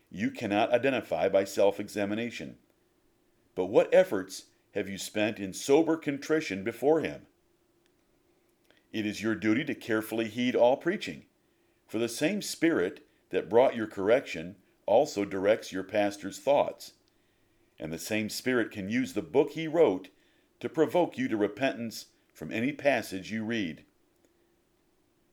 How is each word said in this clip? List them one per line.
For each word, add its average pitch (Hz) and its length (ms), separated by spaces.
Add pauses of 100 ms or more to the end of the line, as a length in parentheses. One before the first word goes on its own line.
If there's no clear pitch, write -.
(100)
you 110 220
cannot 107 400
identify 113 560
by 98 160
self-examination. 101 1120 (960)
But 92 120
what 143 280
efforts 117 520 (260)
have 98 160
you 98 100
spent 110 400
in 95 140
sober 160 440
contrition 143 680
before 135 340
him? 78 300 (1600)
It 107 140
is 98 160
your 107 140
duty 107 300
to 131 100
carefully 110 500
heed 120 300
all 120 200
preaching, 156 500 (600)
for - 120
the 117 100
same 175 340
Spirit 113 640 (240)
that 80 180
brought 120 280
your 110 100
correction 98 680 (300)
also 107 380
directs 98 460
your 92 140
pastor's 101 560
thoughts, - 540 (840)
and 78 140
the 82 60
same 107 300
Spirit 123 420
can 98 180
use 123 260
the 101 80
book 156 300
he 160 140
wrote 143 420 (520)
to 120 80
provoke 151 500
you 131 80
to 110 100
repentance 113 720 (260)
from 80 200
any 120 180
passage 104 600
you 110 120
read. 104 400 (1500)